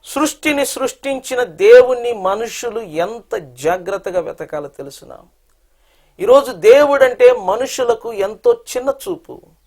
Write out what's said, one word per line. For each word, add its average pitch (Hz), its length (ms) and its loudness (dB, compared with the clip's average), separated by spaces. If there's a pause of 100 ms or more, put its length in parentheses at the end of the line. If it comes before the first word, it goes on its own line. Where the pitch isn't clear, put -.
(140)
సృష్టిని 294 500 -4 (120)
సృష్టించిన 262 640 -6 (240)
దేవుణ్ణి 240 460 6 (160)
మనుషులు 220 520 -6 (260)
ఎంత 226 280 -12 (320)
జాగ్రత్తగా 185 640 -4
వెతకాలో 147 420 -12 (100)
తెలుసునా? - 380 -18 (1040)
ఈరోజు 254 280 4 (180)
దేవుడంటే 269 580 4 (240)
మనుషులకు 233 580 -4 (180)
ఎంతో 220 240 -2 (200)
చిన్న 254 180 -6 (140)
చూపు. 165 320 -12 (320)